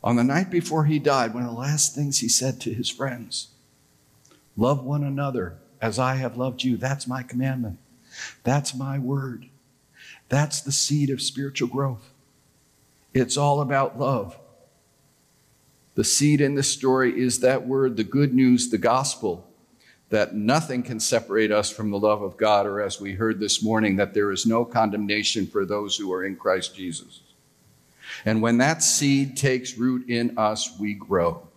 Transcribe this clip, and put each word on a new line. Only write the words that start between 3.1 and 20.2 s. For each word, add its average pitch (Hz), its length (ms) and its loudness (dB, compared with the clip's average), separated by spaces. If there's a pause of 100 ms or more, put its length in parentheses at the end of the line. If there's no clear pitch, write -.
"Love 131 280 2
one 143 200 -2
another 139 540 -4 (240)
as 110 160 -2
I 131 180 2
have 120 220 -4
loved 127 260 -4
you. 123 140 0
That's 135 300 -4
my 127 160 -6
commandment. 123 560 -4 (640)
That's 139 320 0
my 135 240 -6
word. 135 480 -6 (840)
That's 147 320 0
the 139 100 -6
seed 143 380 0
of 135 140 -4
spiritual 135 460 -4
growth." 131 420 -4 (1040)
It's 127 200 2
all 143 260 2
about 135 380 0
love. 120 380 -2 (1600)
The 113 80 0
seed 147 360 4
in 143 140 2
this 139 140 0
story 131 520 2
is 123 200 0
that 127 260 4
word, 131 320 0
the 110 60 0
good 139 300 2
news, 123 360 6
the 110 80 0
gospel, 113 720 0 (600)
that 104 260 0